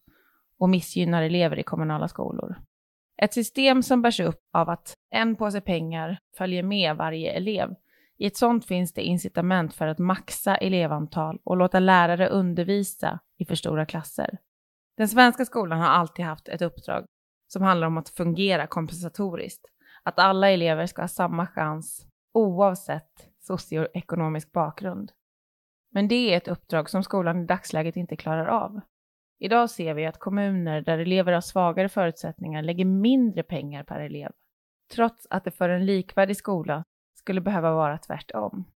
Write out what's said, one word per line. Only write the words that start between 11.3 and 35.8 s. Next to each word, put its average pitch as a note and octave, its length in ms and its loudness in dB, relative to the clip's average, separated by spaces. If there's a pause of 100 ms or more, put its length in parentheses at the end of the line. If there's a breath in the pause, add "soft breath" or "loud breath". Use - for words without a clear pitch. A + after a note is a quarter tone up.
och F3+ 140 -2
låta F#3 220 4
lärare F3+ 480 6
undervisa F#3 920 0 (180)
i F3 80 -6
för E3+ 100 -2
stora D#3 300 -2
klasser. - 520 -6 (600)
Den A3 100 0
svenska A#3+ 380 6
skolan E3+ 340 -2
har E3 80 2
alltid E3+ 380 2
haft D#3 220 -10
ett - 140 -6
uppdrag - 440 -6 (420)
som F#3+ 140 -4
handlar F3+ 260 4
om D#3+ 100 0
att D#3+ 120 -8
fungera E3+ 580 0
kompensatoriskt. E3+ 1000 -8 (380 soft breath)
Att - 160 -4
alla F#3+ 300 6
elever E3 360 2
ska E3+ 160 -8
ha F3 60 -4
samma F3 400 -2
chans D#3 600 -6 (260)
oavsett F#3 960 0 (100)
socioekonomisk D#3+ 1120 -6
bakgrund. F3+ 600 -6 (800)
Men G3+ 160 0
det A#3 260 2
är E3+ 40 4
ett - 100 -2
uppdrag D#3+ 420 -4
som F#3+ 140 0
skolan F3 400 0
i - 20 -6
dagsläget E3 500 -2
inte F3 200 -6
klarar D#3+ 300 -4
av. G#3 360 -2 (580)
Idag A#3 300 2
ser D#3+ 240 -6
vi D3+ 120 -4
att D#3+ 140 -8
kommuner F#3+ 640 -2
där E3 160 0
elever F3+ 360 2
har E3+ 80 2
svagare F#3 480 0
förutsättningar D#3+ 720 -4
lägger F3 240 0
mindre G3+ 580 4
pengar C#3+ 400 -8
per D3 160 -10
elev, D3 320 -10 (640)
trots A#3 340 0
att F#3+ 140 -2
det F3 80 -6
för F3 180 0
en F3+ 160 0